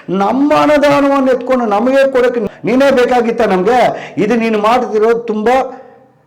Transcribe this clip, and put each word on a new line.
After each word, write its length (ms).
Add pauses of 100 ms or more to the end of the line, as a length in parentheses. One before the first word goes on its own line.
ನಮ್ಮ 460
ಅನುದಾನವನ್ನು 760
ಎತ್ಕೊಂಡು 340
ನಮಗೆ 460
ಕೊಡೋಕ್ಕೆ 280
ನೀನೇ 520
ಬೇಕಾಗಿತ್ತ 500
ನಮ್ಗೆ? 760
ಇದು 180
ನೀನು 240
ಮಾಡ್ತಿರೋದು 600
ತುಂಬಾ 580 (480)